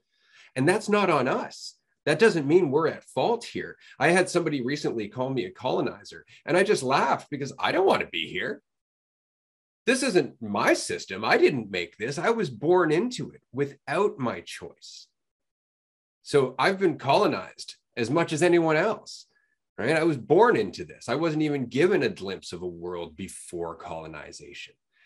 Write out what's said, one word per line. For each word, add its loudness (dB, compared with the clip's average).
And 2
that's 0
not 2
on 2
us. -6
That 2
doesn't 4
mean 6
we're 2
at -6
fault 0
here. -10
I 4
had 4
somebody 0
recently -4
call -6
me -2
a -10
colonizer, -6
and 0
I 4
just 0
laughed 0
because -8
I 0
don't 2
want 4
to -6
be -6
here. -8
This 2
isn't 0
my 2
system. -6
I 4
didn't 2
make -6
this. -6
I 0
was -2
born 2
into -2
it -20
without -4
my -4
choice. -18
So 2
I've 2
been 0
colonized 0
as -2
much 0
as 0
anyone 4
else, -2
right? 0
I 2
was 2
born 4
into -4
this. -14
I 0
wasn't 0
even -2
given 2
a 0
glimpse -8
of -10
a -6
world -10
before -10
colonization. -14